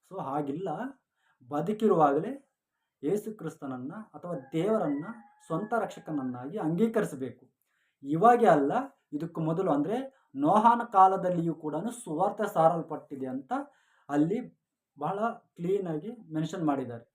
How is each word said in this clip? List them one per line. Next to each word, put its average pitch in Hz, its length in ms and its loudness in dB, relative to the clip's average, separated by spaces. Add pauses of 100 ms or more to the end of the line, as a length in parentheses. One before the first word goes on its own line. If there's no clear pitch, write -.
(100)
So 185 100 -10
ಹಾಗಿಲ್ಲ, 147 480 -4 (800)
ಬದುಕಿರುವಾಗಲೇ 170 1000 2 (540)
ಯೇಸು 214 360 -2
ಕ್ರಿಸ್ತನನ್ನ 139 540 -10
ಅಥವಾ 175 420 -12 (180)
ದೇವರನ್ನ 165 520 0 (420)
ಸ್ವಂತ 208 280 -4
ರಕ್ಷಕನನ್ನಾಗಿ 147 840 -6
ಅಂಗೀಕರಿಸಬೇಕು. 170 920 -2 (500)
ಇವಾಗೆ 208 440 4
ಅಲ್ಲ, 151 260 6 (400)
ಇದಕ್ಕೂ 165 280 -6
ಮೊದಲು, 165 300 0
ಅಂದ್ರೆ 147 260 0 (400)
ನೋಹನ 226 460 4 (100)
ಕಾಲದಲ್ಲಿಯೂ 180 640 4
ಕೂಡ 151 220 -6
ಸುವಾರ್ತೆ 196 800 -4
ಸಾರಲ್ಪಟ್ಟಿದೆ 156 720 0
ಅಂತ 131 260 -8 (560)
ಅಲ್ಲಿ 165 540 0 (360)
ಬಹಳ 175 200 -4 (100)
ಕ್ಲೀನಾಗಿ 180 800 -4
ಮೆನ್ಷನ್ 160 560 -4
ಮಾಡಿದ್ದಾರೆ. 123 380 -4 (100)